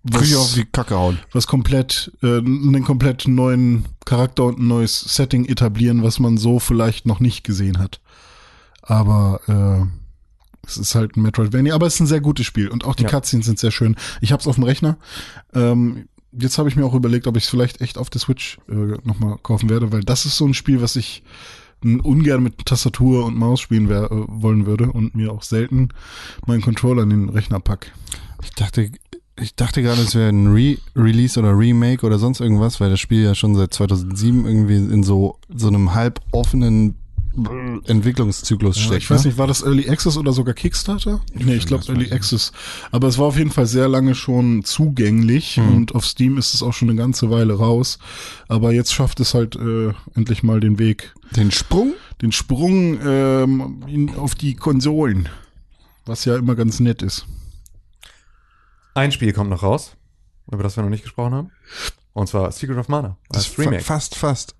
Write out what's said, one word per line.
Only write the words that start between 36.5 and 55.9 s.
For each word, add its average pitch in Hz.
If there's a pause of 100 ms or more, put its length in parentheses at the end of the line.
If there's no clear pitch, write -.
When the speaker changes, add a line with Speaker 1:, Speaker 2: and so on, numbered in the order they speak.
Speaker 2:
Entwicklungszyklus 107
Speaker 1:
Ja, 107
Speaker 2:
steckt, 101
Speaker 1:
ich -
weiß 143
Speaker 2:
ne? 143
Speaker 1:
nicht, 120
war 135
das 135
Early 139
Access 156
oder 147
sogar 127
Kickstarter? 202 (140)
Speaker 2:
Ich 127
Speaker 1:
Nee, 123
ich 117
Speaker 2:
weiß -
Speaker 1:
glaub 131
Speaker 2:
es -
Speaker 1:
Early 127
Speaker 2:
nicht. 104
Speaker 1:
Access. 113 (380)
Aber 120
es 123
war 143
auf 143
jeden 151
Fall 123
sehr 127
lange 131
schon 123
zugänglich 117
Speaker 2:
Hm. 113
Speaker 1:
und 117
auf 117
Steam 131
ist -
es -
auch 120
schon 117
eine 113
ganze 120
Weile 113
raus. 117 (500)
Aber 113
jetzt 120
schafft -
es 123
halt, 117
äh, 113 (220)
endlich 113
mal 110
den 107
Weg. 110 (220)
Speaker 2:
Den 104
Sprung? 233 (300)
Speaker 1:
Den 110
Sprung, 170
ähm, 135
in, 147
auf 139
die 139
Konsolen. 135 (800)